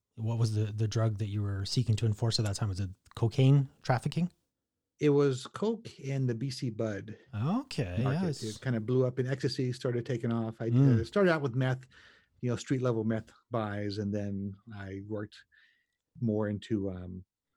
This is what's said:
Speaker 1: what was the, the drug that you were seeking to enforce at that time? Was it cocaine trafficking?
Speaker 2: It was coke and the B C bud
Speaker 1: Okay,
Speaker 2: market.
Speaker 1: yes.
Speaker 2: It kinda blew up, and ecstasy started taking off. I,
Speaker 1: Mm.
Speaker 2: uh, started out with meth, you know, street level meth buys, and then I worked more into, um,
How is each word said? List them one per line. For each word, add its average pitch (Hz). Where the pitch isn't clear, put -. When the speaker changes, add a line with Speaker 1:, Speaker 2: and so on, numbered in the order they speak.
Speaker 1:
what 113
was 113
the, 107
the 107
drug 110
that 104
you 104
were 98
seeking 117
to 117
enforce 110
at 107
that 101
time? 107
Was 92
it 95
cocaine 135
trafficking? 156
Speaker 2:
It 147
was 143
coke 226
and 135
the 123
B 131
C 127
bud 107
Speaker 1:
Okay, 123
Speaker 2:
market. 151
Speaker 1:
yes. 147
Speaker 2:
It 110
kinda 120
blew 123
up, 127
and 127
ecstasy 131
started 120
taking 120
off. 113
I, 113
Speaker 1:
Mm. 123
Speaker 2:
uh, -
started 190
out 160
with 135
meth, 131
you 123
know, 117
street 127
level 117
meth 110
buys, 104
and 101
then 101
I 98
worked 104
more 107
into, 98
um, 92